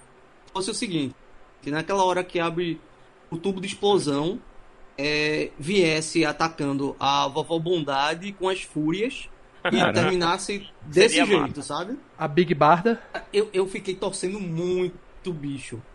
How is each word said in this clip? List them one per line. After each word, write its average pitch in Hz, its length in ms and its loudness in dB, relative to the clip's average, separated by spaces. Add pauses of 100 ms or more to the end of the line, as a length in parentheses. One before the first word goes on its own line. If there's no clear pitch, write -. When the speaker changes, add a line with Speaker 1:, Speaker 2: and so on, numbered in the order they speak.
(540)
Speaker 1:
fosse 190 160 -4
o 214 40 -6
seguinte, 160 420 -4 (460)
que 143 100 -8
naquela 175 320 0
hora 180 200 2
que 180 160 -4
abre 165 400 -2 (520)
o 165 60 -6
tubo 185 240 -4
de 202 60 -6
explosão, 175 720 0 (580)
é, 151 600 0
viesse 160 680 2
atacando 143 760 -2
a 139 280 2
Vovó 156 300 -2
Bondade 165 760 -2
com 190 160 -2
as 185 140 -4
fúrias 175 680 -4 (360)
e 180 60 0
Speaker 2:
<laughs> - 220 2
Speaker 1:
terminasse 180 720 0 (140)
desse 180 340 4
Speaker 2:
Seria - 100 6
Speaker 1:
jeito, 190 160 4 (180)
Speaker 2:
massa. - 20 -8
Speaker 1:
sabe? 180 360 -8 (200)
Speaker 3:
A 160 100 -2
Big 170 260 2
Barda? 170 480 6 (300)
Speaker 1:
Eu, 208 220 2
eu 190 120 2
fiquei 190 300 -6
torcendo 185 460 -4
muito, 180 920 -4
bicho. 139 500 -8 (140)